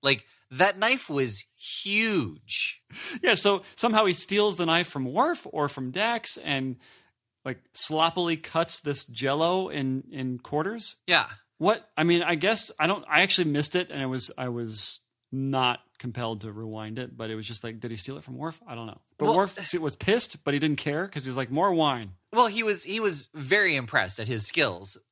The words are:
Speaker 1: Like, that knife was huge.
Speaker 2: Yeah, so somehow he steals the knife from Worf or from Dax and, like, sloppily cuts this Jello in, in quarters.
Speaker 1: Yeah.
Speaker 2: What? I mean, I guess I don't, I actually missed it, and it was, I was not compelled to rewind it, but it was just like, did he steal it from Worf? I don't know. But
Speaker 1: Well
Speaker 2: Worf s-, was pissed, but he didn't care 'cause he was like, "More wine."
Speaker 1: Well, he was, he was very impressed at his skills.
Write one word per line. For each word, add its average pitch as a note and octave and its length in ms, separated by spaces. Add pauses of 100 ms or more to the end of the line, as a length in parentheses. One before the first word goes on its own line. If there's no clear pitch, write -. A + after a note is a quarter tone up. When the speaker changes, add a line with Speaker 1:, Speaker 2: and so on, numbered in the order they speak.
Speaker 1:
Like, C#3 220 (260)
that F#3 280
knife A#3+ 320
was C3 340 (100)
huge. G3 1300 (420)
Speaker 2:
Yeah, B3+ 120
so G3+ 300 (100)
somehow A3 320
he F3+ 80
steals G3+ 420
the F3 80
knife E3+ 220
from C3+ 260
Worf C#4+ 400
or D3 160
from C3 220
Dax A3 480
and, C3+ 380 (680)
like, C3 140 (160)
sloppily E3 640
cuts - 420
this C#3+ 240
Jello D#3 640
in, C3+ 420
in C3 280
quarters. F#3 580 (100)
Speaker 1:
Yeah. E3 200 (320)
Speaker 2:
What? G3 380
I D3+ 60
mean, E3+ 220
I E3+ 100
guess G3 460
I D#3+ 80
don't, G3+ 200
I D3+ 140
actually F#3 260
missed D3 280
it, F3+ 140
and C#3 120
it C3 40
was, C3 300
I B2+ 120
was A#2 500 (320)
not C3+ 500 (180)
compelled A2+ 420
to G#2+ 120
rewind A2 460
it, B2+ 180
but A2+ 140
it A2 60
was A2 100
just A2+ 160
like, A2+ 160
did A#2 140
he A2+ 40
steal C3+ 220
it D3 60
from B2+ 120
Worf? D#3 300
I C#3 80
don't A#2 140
know. - 120 (180)
But D3 80
Speaker 1:
Well G#3+ 100
Speaker 2:
Worf F#3+ 220
s-, F#3 160
was D#3+ 200
pissed, - 480
but C#3+ 100
he C#3+ 80
didn't D3+ 180
care D#3 280
'cause D#3+ 180
he C3 60
was B2 60
like, B2+ 160
"More F#3 200
wine." C3 420 (180)
Speaker 1:
Well, A#3 160
he A3 160
was, G#3 180
he G3+ 160
was F3+ 360
very D#3 420
impressed A#2 420
at A2 80
his A2+ 220
skills. G2 480 (160)